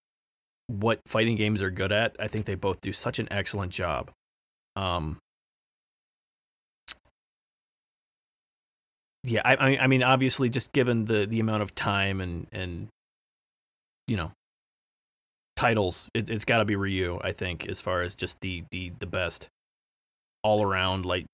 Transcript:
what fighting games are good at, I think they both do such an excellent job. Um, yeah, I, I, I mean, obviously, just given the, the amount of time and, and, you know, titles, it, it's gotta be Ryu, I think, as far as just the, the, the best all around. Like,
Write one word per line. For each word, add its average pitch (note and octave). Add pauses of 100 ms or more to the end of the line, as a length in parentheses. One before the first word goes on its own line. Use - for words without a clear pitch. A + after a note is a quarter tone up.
(680)
what A2
fighting A2+
games G#2
are F#2+
good F#2+
at, A2
I G#2+
think G#2+
they G2
both F#2+
do G2
such -
an A2+
excellent G2
job. E2 (640)
Um, F2 (4000)
yeah, A2+
I, B2+
I, C#3
I C3
mean, C3
obviously, C3
just A#2+
given A#2
the, G#2+
the A2+
amount A2
of G2
time G2
and, F2
and, F#2 (1200)
you A2+
know, D#2+ (1200)
titles, G#2+
it, A2
it's A2
gotta A2+
be G2+
Ryu, F#2
I F2+
think, F2+
as -
far F2+
as F2+
just -
the, F2+
the, F2+
the -
best F2 (960)
all G#2+
around. F#2
Like, F2+